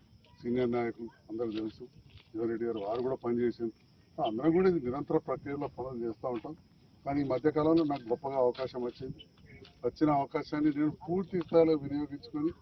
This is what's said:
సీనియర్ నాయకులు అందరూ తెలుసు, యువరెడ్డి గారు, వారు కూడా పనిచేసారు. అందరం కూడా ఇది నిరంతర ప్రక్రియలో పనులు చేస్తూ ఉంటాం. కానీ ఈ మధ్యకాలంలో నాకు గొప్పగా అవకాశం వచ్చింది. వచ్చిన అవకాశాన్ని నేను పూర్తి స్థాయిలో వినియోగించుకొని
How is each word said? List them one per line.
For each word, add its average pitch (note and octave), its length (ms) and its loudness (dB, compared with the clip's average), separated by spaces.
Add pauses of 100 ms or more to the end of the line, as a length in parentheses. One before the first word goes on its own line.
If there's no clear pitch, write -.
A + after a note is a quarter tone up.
(400)
సీనియర్ B2 360 2
నాయకులు A#2 340 -4 (200)
అందరూ A2+ 280 -4
తెలుసు, A2 260 -8 (500)
యువరెడ్డి A2+ 340 -2
గారు, A2 180 -4
వారు A#2 200 -2
కూడా - 100 -2 (100)
పనిచేసారు. E4 460 0 (460)
అందరం C4 380 0
కూడా F#3 160 6
ఇది E3 140 2
నిరంతర D3+ 320 -2 (100)
ప్రక్రియలో C#3+ 380 -4 (100)
పనులు B2 300 -8
చేస్తూ A2+ 300 -6
ఉంటాం. C#3+ 180 -10 (500)
కానీ C#3+ 200 -2
ఈ C3+ 100 -4
మధ్యకాలంలో D3+ 580 4
నాకు B2+ 180 -6
గొప్పగా C3+ 360 -2
అవకాశం B2+ 420 0
వచ్చింది. - 320 -10 (680)
వచ్చిన D3+ 220 2 (100)
అవకాశాన్ని D3+ 600 0
నేను D3+ 140 2 (120)
పూర్తి F#3 400 -2
స్థాయిలో D#3+ 300 6 (100)
వినియోగించుకొని D3 760 -4